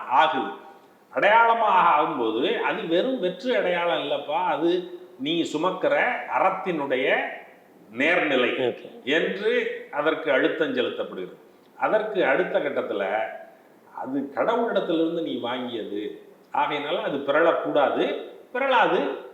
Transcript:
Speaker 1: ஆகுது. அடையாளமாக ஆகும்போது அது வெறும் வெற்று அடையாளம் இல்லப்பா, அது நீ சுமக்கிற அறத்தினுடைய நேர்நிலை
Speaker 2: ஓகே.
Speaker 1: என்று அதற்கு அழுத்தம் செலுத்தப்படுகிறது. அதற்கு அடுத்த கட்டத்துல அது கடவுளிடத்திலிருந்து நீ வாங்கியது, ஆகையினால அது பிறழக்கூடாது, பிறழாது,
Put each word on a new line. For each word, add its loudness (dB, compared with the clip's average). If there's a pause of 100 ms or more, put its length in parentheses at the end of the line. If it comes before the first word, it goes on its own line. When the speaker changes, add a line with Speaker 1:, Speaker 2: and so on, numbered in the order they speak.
Speaker 1:
ஆகுது. 2 (600)
அடையாளமாக 6
ஆகும்போது 0
அது -2
வெறும் 2
வெற்று -2
அடையாளம் 0
இல்லப்பா, -2
அது 2 (360)
நீ -2
சுமக்கிற 0 (360)
அறத்தினுடைய 0 (760)
நேர்நிலை 2
Speaker 2:
ஓகே. -4
Speaker 1:
என்று -2
அதற்கு -2
அழுத்தம் 2
செலுத்தப்படுகிறது. -6 (360)
அதற்கு 0
அடுத்த 2
கட்டத்துல -2 (720)
அது -6
கடவுளிடத்திலிருந்து 0
நீ -4
வாங்கியது, -6 (440)
ஆகையினால -2
அது -4
பிறழக்கூடாது, 2 (280)
பிறழாது, 2 (260)